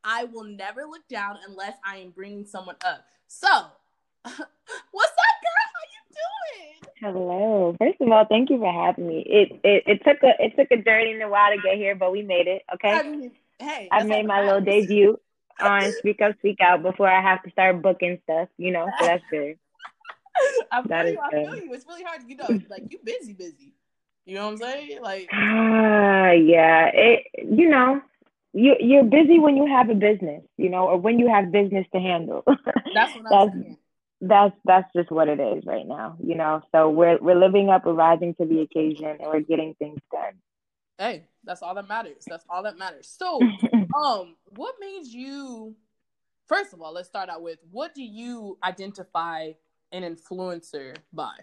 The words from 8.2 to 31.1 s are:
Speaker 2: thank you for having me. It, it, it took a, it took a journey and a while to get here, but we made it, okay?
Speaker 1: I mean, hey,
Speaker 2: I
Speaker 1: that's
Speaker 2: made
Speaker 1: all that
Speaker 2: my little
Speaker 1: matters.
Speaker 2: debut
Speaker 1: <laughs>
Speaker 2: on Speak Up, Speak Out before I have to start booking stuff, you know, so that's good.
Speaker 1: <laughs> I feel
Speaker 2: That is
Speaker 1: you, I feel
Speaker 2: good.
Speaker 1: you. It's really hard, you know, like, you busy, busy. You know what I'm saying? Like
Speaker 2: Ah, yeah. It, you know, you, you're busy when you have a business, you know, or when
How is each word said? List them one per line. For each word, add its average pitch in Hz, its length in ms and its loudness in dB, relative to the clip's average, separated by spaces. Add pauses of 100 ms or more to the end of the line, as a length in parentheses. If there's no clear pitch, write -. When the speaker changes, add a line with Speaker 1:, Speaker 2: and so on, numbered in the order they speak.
Speaker 2:
thank 220 240 0
you 277 100 2
for 190 120 0
having 175 360 -2
me. 160 180 -6
It, - 380 4
it, 202 240 4
it 208 160 0
took 294 200 4
a, 254 100 8 (100)
it 226 140 -4
took 277 140 2
a 240 120 2
journey 226 300 2
and 220 100 -8
a 214 60 -8
while 202 260 4
to 202 60 -8
get 190 160 0
here, 202 180 -4
but 185 160 -2
we 208 100 -6
made 175 260 0
it, 185 160 -4 (120)
okay? 208 160 -2
Speaker 1:
I 214 120 -2
mean, 285 280 -12 (280)
hey, 262 320 -12
Speaker 2:
I 208 80 2
Speaker 1:
that's 214 100 -2
Speaker 2:
made 214 60 0
Speaker 1:
all 214 80 -2
that 214 40 -4
Speaker 2:
my 202 160 0
little 196 180 2
Speaker 1:
matters. 202 260 2
Speaker 2:
debut 208 320 4 (200)
Speaker 1:
<laughs> - 220 -20
Speaker 2:
on 202 320 2
Speak 202 280 -4
Up, 208 180 0
Speak 196 220 -4
Out 175 220 4
before 190 240 0
I 185 140 4
have 190 220 0
to 180 80 -18
start 185 300 0
booking 180 420 -2
stuff, 160 340 -4
you 180 140 -6
know, 170 160 -6 (120)
so 170 60 2
that's 170 260 0
good. 151 320 -8
Speaker 1:
<laughs> - 1080 -6
I 254 100 -4
feel - 80 -10
Speaker 2:
That - 180 -2
is - 60 -2
Speaker 1:
you, 330 60 -8
I 285 120 -6
feel 302 200 -4
Speaker 2:
good. 453 120 -14
Speaker 1:
you. 262 100 -14
It's 254 140 -18
really 339 160 -18
hard, 330 240 -14
you 262 100 -20
know, 262 100 -10 (220)
like, 190 200 -18
you 339 140 -20
busy, 247 300 -12
busy. 175 400 -20 (520)
You 190 100 -16
know 202 100 -10
what 214 80 -8
I'm 214 60 -14
saying? 277 420 -12
Like 196 320 -12
Speaker 2:
Ah, 214 1000 2
yeah. 165 600 6
It, 233 300 4 (140)
you 302 320 2
know, 269 320 4 (520)
you, 254 260 6
you're 269 240 6
busy 302 360 6
when 294 180 4
you 285 80 2
have 254 240 2
a 226 60 0
business, 190 480 0 (140)
you 185 120 -2
know, 180 180 0
or 180 100 2
when 220 200 0